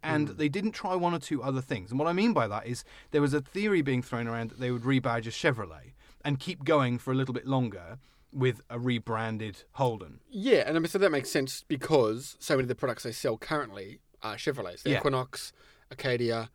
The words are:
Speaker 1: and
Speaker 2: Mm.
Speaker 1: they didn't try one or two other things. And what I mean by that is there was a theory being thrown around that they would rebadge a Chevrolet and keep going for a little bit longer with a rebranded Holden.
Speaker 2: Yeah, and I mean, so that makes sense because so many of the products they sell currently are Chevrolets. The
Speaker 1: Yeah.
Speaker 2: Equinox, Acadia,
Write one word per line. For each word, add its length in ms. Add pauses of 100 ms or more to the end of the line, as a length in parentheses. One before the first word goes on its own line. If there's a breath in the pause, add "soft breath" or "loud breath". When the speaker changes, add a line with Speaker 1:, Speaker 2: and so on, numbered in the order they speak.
Speaker 1:
and 260
Speaker 2:
Mm. 80
Speaker 1:
they 140
didn't 220
try 240
one 180
or 40
two 240
other 200
things. 280
And 80
what 100
I 40
mean 220
by 140
that 180
is 180 (260 loud breath)
there 120
was 100
a 80
theory 400
being 220
thrown 240
around 240
that 80
they 120
would 120
rebadge 440
a 40
Chevrolet 640 (300 soft breath)
and 160
keep 260
going 340
for 140
a 20
little 180
bit 140
longer 520 (340 soft breath)
with 360
a 100
rebranded 840 (100)
Holden. 560
Speaker 2:
Yeah, 380
and 100
I 40
mean, 80
so 100
that 140
makes 180
sense 380
because 720
so 140
many 100
of 40
the 60
products 300
they 80
sell 260
currently 640 (200)
are 140
Chevrolets. 480
The 80
Speaker 1:
Yeah. 80
Speaker 2:
Equinox, 540 (380 soft breath)
Acadia, 640